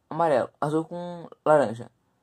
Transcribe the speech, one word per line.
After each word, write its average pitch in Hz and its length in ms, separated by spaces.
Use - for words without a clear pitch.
amarelo, 151 420
azul 156 240
com 175 440
laranja. 120 460